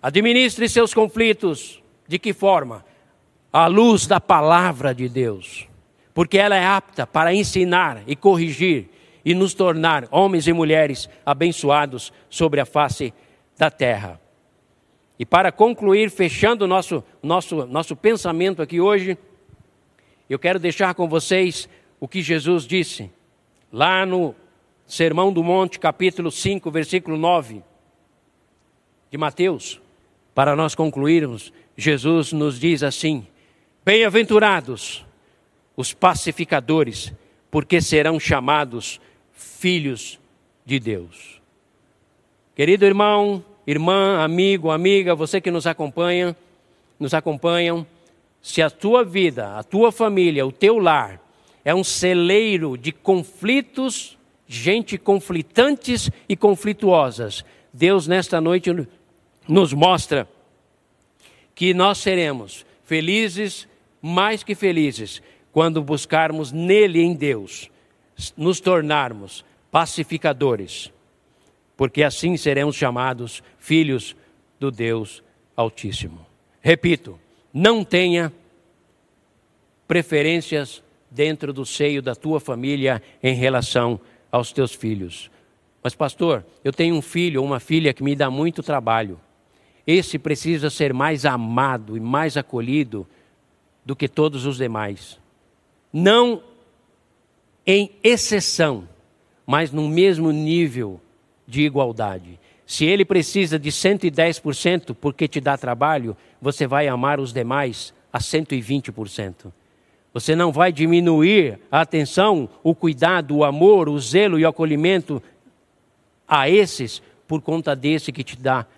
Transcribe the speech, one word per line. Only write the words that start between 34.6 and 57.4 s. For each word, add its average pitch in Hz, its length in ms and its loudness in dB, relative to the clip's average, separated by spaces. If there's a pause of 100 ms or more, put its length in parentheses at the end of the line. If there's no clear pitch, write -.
os - 200 -8
pacificadores, 151 1160 0 (400)
porque 156 300 0
serão 156 400 2
chamados 135 800 -2 (320)
filhos 151 840 -4 (480)
de 131 140 -2
Deus." 95 600 -10 (1120)
Querido 180 300 4
irmão, 202 600 2 (220)
irmã, 180 560 0
amigo, 170 480 0
amiga, 180 440 2
você 160 260 -4
que 180 100 -6
nos 165 160 -4
acompanha, 170 680 -2 (640)
nos 143 160 -6
acompanham, 170 720 -2 (560)
se - 180 -4
a 160 80 4
tua 226 360 2
vida, 147 520 -2
a 107 60 -12
tua 226 280 2
família, 185 540 2
o 135 80 -6
teu 214 260 4
lar 139 420 0 (440)
é 151 100 2
um 185 100 0
celeiro 180 920 0
de 131 160 -8
conflitos, - 1300 -4 (280)
gente 180 520 -2
conflitantes 220 1120 0 (180)
e 196 80 -2
conflituosas, 170 1080 0 (280)